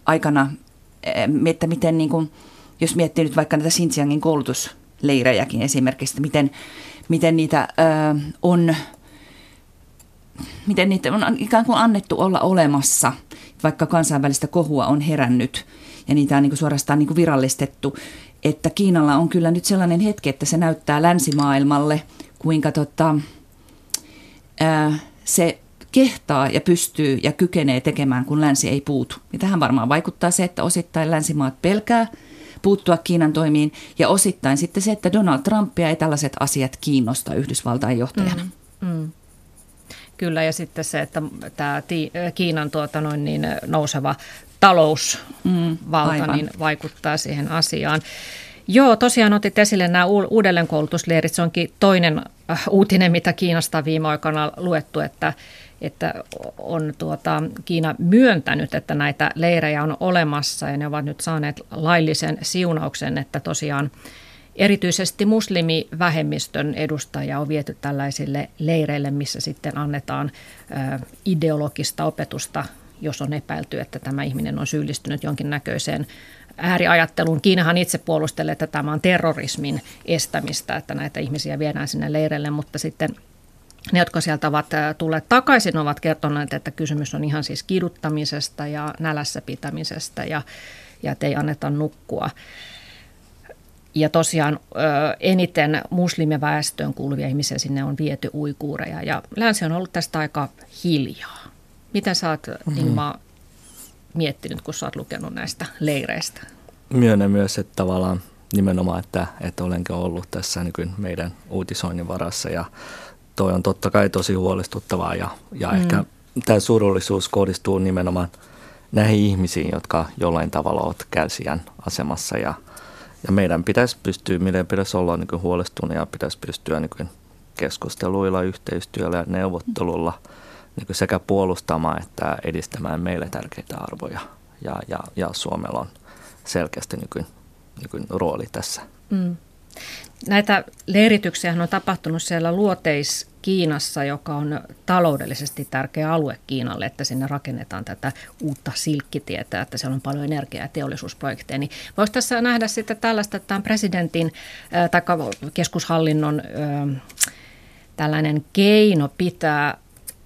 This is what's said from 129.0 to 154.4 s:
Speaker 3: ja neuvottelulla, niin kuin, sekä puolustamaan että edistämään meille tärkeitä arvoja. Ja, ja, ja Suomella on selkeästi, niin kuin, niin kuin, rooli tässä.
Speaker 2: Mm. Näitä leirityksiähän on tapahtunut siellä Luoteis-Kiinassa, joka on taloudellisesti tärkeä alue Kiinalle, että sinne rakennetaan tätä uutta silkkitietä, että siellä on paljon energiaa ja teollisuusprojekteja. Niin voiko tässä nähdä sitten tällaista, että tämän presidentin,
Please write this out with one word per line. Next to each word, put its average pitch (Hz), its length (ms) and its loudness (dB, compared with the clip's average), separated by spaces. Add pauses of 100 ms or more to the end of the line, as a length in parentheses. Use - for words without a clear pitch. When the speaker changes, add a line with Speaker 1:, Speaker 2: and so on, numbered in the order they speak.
Speaker 3:
ja 85 100 -2
neuvottelulla, 87 920 -4 (560)
niin - 100 -12
kuin, 95 100 -8
sekä 95 240 0
puolustamaan 82 800 0
että - 420 -6
edistämään 80 580 -6
meille 87 280 -4
tärkeitä - 480 -12
arvoja. - 420 -12 (420)
Ja, - 140 -8 (120)
ja, - 120 -8 (160)
ja 87 180 -4
Suomella - 460 -6
on - 80 -8 (580)
selkeästi, - 520 -6
niin - 160 -12
kuin, - 120 -6 (540)
niin - 100 -16
kuin, - 200 -10
rooli 85 420 -4
tässä. - 300 -8 (280)
Speaker 2:
Mm. 180 260 -2 (920)
Näitä 202 360 2 (220)
leirityksiähän 202 760 4
on 170 80 0
tapahtunut 170 540 -2
siellä 165 280 0
Luoteis-Kiinassa, 170 1500 0
joka 143 320 -4
on 147 260 -4 (240)
taloudellisesti 147 880 0
tärkeä 151 420 -2
alue 147 340 -2
Kiinalle, 117 380 -4
että 135 180 -8
sinne 131 240 -4
rakennetaan 117 580 -8
tätä 123 260 -8 (300)
uutta 143 340 -6
silkkitietä, - 840 -4
että - 160 -10
siellä 131 180 -4
on 131 60 -4
paljon 143 240 -6
energiaa 143 400 -6
ja - 80 -10
teollisuusprojekteja. 135 840 -8
Niin 139 120 -4 (280)
voiko 208 140 2
tässä 240 300 0
nähdä 233 260 2
sitten 214 300 -4
tällaista, 214 400 -2
että - 100 -12
tämän 202 160 -2
presidentin, 175 680 0 (380)